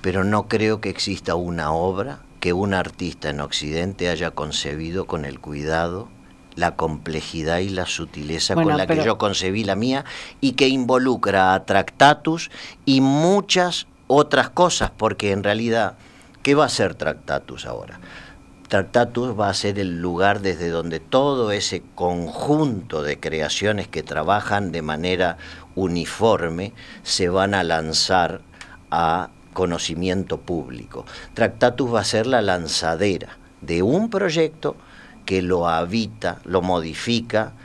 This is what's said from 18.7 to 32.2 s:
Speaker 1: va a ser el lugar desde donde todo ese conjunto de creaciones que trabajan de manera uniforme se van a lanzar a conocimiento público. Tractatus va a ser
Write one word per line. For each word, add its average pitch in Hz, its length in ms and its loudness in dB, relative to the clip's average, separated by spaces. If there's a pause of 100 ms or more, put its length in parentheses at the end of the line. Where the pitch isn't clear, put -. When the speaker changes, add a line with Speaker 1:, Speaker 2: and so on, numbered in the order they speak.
Speaker 1:
va 101 100 2
a 98 40 0
ser 101 260 -2
el 87 220 -2
lugar 95 400 2
desde 87 280 -2
donde 82 300 -4
todo 131 520 2
ese 101 320 -2 (100)
conjunto 90 1080 0
de 73 160 -4
creaciones 80 680 -2
que 78 160 -6
trabajan 98 680 0
de 82 100 -4
manera 85 560 -2 (380)
uniforme 87 1000 0 (300)
se - 260 0
van 95 240 2
a 95 100 2
lanzar 82 800 0 (500)
a 85 380 2 (240)
conocimiento 87 880 -2
público. 62 640 -8 (280)
Tractatus 123 600 2
va 110 80 4
a 95 40 -4
ser 110 220 0